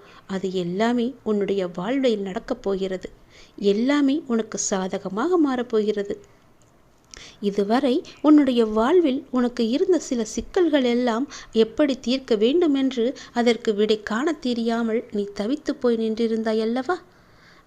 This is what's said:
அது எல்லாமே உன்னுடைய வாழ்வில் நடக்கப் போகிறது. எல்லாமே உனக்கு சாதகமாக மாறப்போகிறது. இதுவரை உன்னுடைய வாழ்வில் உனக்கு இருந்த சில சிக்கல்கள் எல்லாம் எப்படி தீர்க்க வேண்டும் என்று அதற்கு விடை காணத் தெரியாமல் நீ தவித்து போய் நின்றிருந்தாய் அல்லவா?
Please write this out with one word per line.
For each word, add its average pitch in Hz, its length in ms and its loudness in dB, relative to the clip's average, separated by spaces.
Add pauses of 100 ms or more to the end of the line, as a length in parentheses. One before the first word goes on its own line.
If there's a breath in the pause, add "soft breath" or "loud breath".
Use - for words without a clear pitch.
(260 loud breath)
அது 190 260 -4
எல்லாமே 208 540 0 (160)
உன்னுடைய 196 400 0 (120)
வாழ்வில் 226 460 0
நடக்கப் 196 420 -6
போகிறது. 190 480 -4 (520 soft breath)
எல்லாமே 269 540 2 (100)
உனக்கு 220 320 -2
சாதகமாக 196 800 -2
மாறப்போகிறது. 220 800 0 (1200 loud breath)
இதுவரை 208 520 0 (300 loud breath)
உன்னுடைய 277 440 6
வாழ்வில் 262 540 2 (100)
உனக்கு 240 380 0
இருந்த 349 300 2
சில 240 260 -4
சிக்கல்கள் 294 600 0
எல்லாம் 240 400 0 (280 loud breath)
எப்படி 226 460 2
தீர்க்க 254 380 -2
வேண்டும் 285 380 4
என்று 262 300 0 (280 loud breath)
அதற்கு 233 420 2
விடை 214 280 2
காணத் 277 400 -4
தெரியாமல் 233 580 -2 (100)
நீ 202 140 -4 (100)
தவித்து 262 380 -4
போய் 240 240 0
நின்றிருந்தாய் 220 640 0
அல்லவா? 254 340 -2 (720 soft breath)